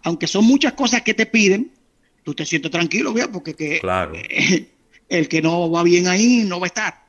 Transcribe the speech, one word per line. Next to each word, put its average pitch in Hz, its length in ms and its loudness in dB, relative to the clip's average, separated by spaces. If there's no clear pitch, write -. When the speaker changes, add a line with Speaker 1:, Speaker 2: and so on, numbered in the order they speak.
Speaker 1:
aunque 170 240 -4
son 196 200 2
muchas 269 280 4
cosas 240 300 -2
que 226 100 0
te 220 140 0
piden, 214 440 2
tú 151 100 -8
te 151 140 -8
sientes 160 240 -4
tranquilo, 175 420 -2
¿verdad? 240 180 -2
Porque 165 220 -10
que, 156 260 -6
Speaker 2:
Claro. 92 360 -2
Speaker 1:
eh, - 560 -2
<laughs> - 200 -20
el 165 180 0
que 160 160 -2
no 170 260 0
va 170 140 0
bien 175 240 4
ahí 220 400 4
no 180 120 -6
va 185 60 -4
a - 20 -2
estar. 196 420 -8